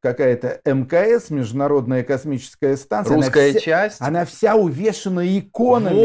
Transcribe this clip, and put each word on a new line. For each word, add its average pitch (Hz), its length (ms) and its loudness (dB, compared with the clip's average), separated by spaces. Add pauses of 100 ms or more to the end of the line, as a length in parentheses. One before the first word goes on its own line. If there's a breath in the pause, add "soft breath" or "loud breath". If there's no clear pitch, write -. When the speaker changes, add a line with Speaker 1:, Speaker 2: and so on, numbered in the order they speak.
Speaker 1:
какая-то 123 600 -2
М 135 220 0
К 147 80 -6
С, 214 360 2
Международная 131 720 -2
космическая 139 720 -4
станция. - 380 -2
Она 151 120 2
Speaker 2:
Русская 143 240 4
Speaker 1:
вся, 139 100 2
Speaker 2:
часть. 185 400 -2
Speaker 1:
она 160 240 -2
вся 214 320 0
увешана 185 800 -2
иконами. 226 560 0 (100)